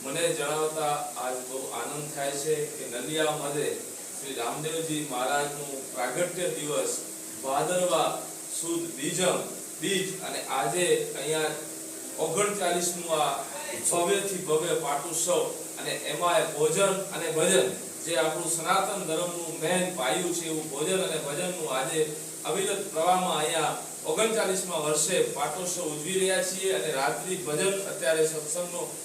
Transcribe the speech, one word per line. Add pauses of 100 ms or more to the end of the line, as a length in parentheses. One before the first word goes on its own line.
મને
જણાવતા
આજ
બહુ
આનંદ
થાય
છે
કે
નલિયા
મધ્યે (480)
શ્રી
રામદેવજી
મહારાજનું
પ્રાગટ્ય
દિવસ (460)
ભાદરવા (400)
સુદ
બીજમ, (440)
બીજ
અને
આજે
અહીંયા (760)
ઓગણચાલીસમું
આ (480)
ભવ્યથી
ભવ્ય
પાટોત્સવ (340)
અને
એમાંય
ભોજન
અને
ભજન, (360)
જે
આપણું
સનાતન
ધર્મનું
મેન
પાયું
છે,
એવું
ભોજન
અને
ભજનનું
આજે (300)
અવિરત
પ્રવાહમાં
અહીંયા (280)
ઓગણચાલીસમા
વર્ષે
પાટોત્સવ
ઉજવી
રહ્યા
છીએ
અને
રાત્રિ
ભજન,
અત્યારે
સત્સંગનો